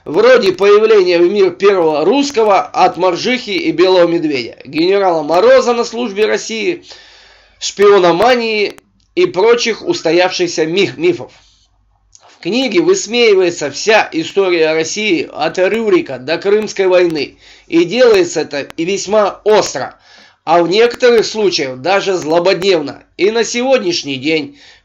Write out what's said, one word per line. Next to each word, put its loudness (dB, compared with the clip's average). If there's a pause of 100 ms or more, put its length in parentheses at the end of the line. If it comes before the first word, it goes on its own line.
вроде 2
появления 4
в 4
мир 2
первого 0
русского, 0
от 0
Моржихи -4
и -4
Белого 4
Медведя, -4
генерала 0
Мороза 4
на -4
службе -4
России, -4 (800)
шпиономании 2 (340)
и 2
прочих 0
устоявшихся -2
миф-, -2
мифов. -2 (960)
В -20
книге -2
высмеивается 2
вся 0
история 0
России -2
от -6
Рюрика 0
до -6
Крымской -2
войны, 0 (300)
и 0
делается 2
это -8
и -8
весьма -2
остро, 0 (460)
а 2
в -2
некоторых 2
случаях -4
даже -2
злободневно. 0 (140)
И 0
на -2
сегодняшний -2
день -4 (280)